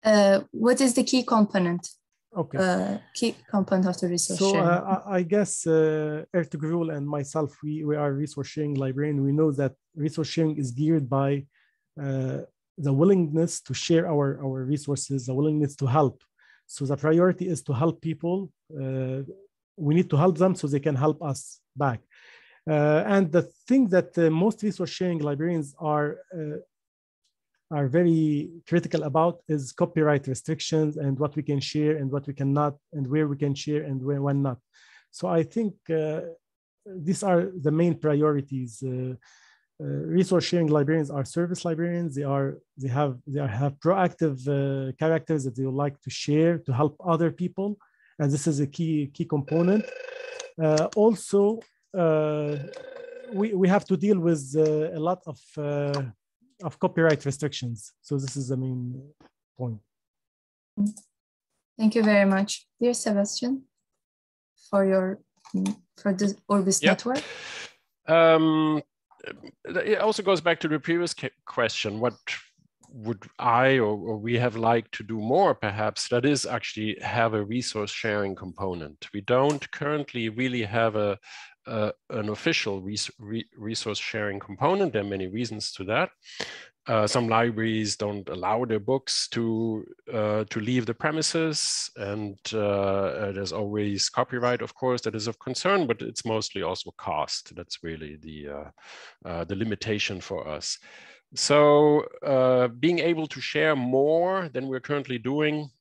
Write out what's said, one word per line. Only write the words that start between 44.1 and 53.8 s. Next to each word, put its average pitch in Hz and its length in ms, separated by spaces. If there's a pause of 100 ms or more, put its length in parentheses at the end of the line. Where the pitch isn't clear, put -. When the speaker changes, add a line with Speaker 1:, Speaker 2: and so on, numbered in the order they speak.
Speaker 2:
uh, 139 500
characters 156 460
that 127 120
they 131 80
would 131 100
like 143 260
to 131 100
share 160 480
to - 140
help 143 320
other 165 260
people, 190 480 (400)
and 147 140
this 143 140
is 147 140
a 143 60
key, 151 460
key 170 140
component. 170 580 (760)
Uh, 156 360
also, 208 640 (360)
uh, 151 600 (760)
we, 214 220
we 185 140
have 190 160